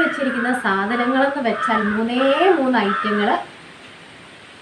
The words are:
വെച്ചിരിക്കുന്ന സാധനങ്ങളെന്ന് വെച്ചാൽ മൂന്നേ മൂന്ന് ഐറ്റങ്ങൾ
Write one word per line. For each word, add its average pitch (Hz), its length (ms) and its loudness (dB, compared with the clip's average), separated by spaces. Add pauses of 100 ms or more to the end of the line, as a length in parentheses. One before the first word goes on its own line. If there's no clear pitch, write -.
വെച്ചിരിക്കുന്ന 254 500 -2 (120)
സാധനങ്ങളെന്ന് 247 840 0
വെച്ചാൽ 214 320 0 (100)
മൂന്നേ 269 640 2
മൂന്ന് 254 200 2
ഐറ്റങ്ങൾ 208 600 0 (1200)